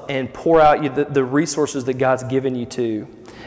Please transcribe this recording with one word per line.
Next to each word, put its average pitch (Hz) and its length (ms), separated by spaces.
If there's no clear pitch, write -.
and 131 240
pour 165 260
out 151 240
you 143 60
the, 135 160
the 143 180
resources 139 600
that 131 100
God's 127 280
given 127 320
you 120 120
to 113 400